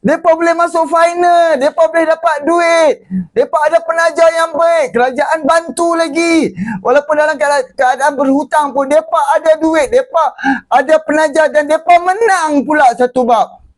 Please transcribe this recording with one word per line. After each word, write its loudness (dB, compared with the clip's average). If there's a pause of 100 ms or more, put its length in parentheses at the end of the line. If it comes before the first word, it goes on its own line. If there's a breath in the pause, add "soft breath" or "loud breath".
Depa 0
boleh 0
masuk -2
final, 0
depa 0
boleh 0
dapat -2
duit. 2 (400 loud breath)
Depa -2
ada 0
penaja 0 (160)
yang -2
baik, 0
kerajaan -2
bantu -2
lagi. -2 (240 loud breath)
Walaupun 0
dalam 0
keadaan, -2
keadaan 0
berhutang 0
pun, -2
depa 0 (160)
ada 2
duit, 0
depa 0 (400 loud breath)
ada 2
penaja 0
dan 0
depa 2
menang 0
pula 2
satu 0
bab. -2 (120)